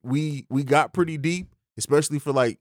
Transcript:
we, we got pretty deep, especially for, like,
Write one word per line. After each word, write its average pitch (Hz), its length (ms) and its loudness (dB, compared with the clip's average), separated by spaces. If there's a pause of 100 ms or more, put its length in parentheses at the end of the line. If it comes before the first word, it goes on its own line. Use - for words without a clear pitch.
we, 143 460 -4
we 135 140 0
got 139 300 2
pretty 160 240 -2
deep, 170 300 -4 (300)
especially 143 420 0
for, 143 120 -4
like, 127 300 2